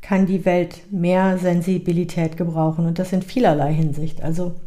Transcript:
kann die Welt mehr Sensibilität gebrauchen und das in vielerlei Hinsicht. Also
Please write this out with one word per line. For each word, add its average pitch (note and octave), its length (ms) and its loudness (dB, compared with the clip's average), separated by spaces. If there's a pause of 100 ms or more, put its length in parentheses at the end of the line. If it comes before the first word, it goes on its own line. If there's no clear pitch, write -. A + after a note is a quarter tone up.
kann F#3+ 240 2
die F#3 180 -2
Welt F3+ 480 0
mehr F#3 460 2
Sensibilität F3 960 0
gebrauchen D#3+ 500 0
und E3 120 -2
das F#3 140 -4
in F#3 100 0
vielerlei D3+ 500 2
Hinsicht. D#3 500 -2
Also E3+ 340 -2 (100)